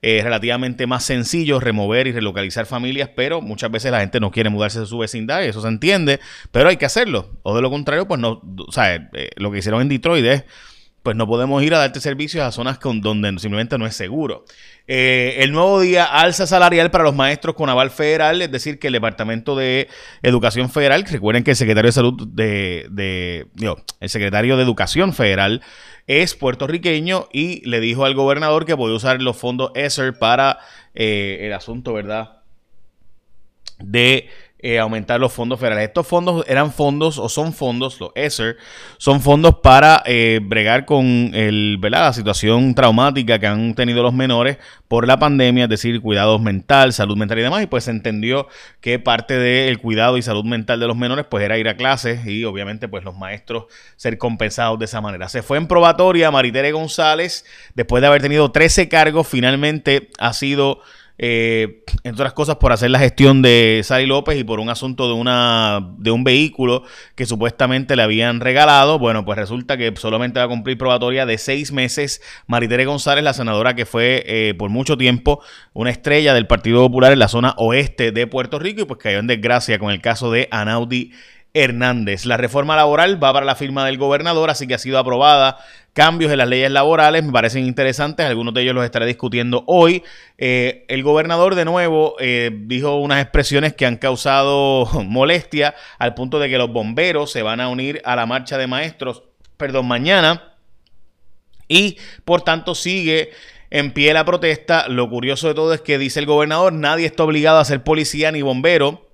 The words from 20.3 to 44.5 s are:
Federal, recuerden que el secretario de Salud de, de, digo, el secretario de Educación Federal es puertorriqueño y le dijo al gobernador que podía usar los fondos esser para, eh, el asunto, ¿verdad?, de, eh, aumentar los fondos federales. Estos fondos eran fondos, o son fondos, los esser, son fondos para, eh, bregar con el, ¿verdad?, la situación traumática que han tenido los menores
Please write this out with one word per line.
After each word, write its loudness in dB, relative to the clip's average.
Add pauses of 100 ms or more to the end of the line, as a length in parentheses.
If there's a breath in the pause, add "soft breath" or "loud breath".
Federal, 2
recuerden -2
que 0
el 2
secretario 4
de 2
Salud 0
de, -6
de, -8
digo, -8 (220)
el -10
secretario 0
de 4
Educación 0
Federal 0 (460 loud breath)
es 0
puertorriqueño -4
y -6
le -2
dijo -2
al 0
gobernador 0
que -2
podía -2
usar -2
los -4
fondos -4
esser -4
para, 2 (340 loud breath)
eh, -4
el -10
asunto, -10
¿verdad?, -10 (1400)
de, 0 (300 soft breath)
eh, -2
aumentar -2
los 2
fondos -6
federales. -2
Estos -4
fondos -2
eran 0
fondos, -2
o -6
son -4
fondos, -6
los -12
esser, -4 (400 loud breath)
son 2
fondos 6
para, 8
eh, 2
bregar 0
con 2 (300)
el, 0
¿verdad?, 0
la 2
situación 2
traumática 2
que -2
han -2
tenido 0
los 2
menores 0 (300 loud breath)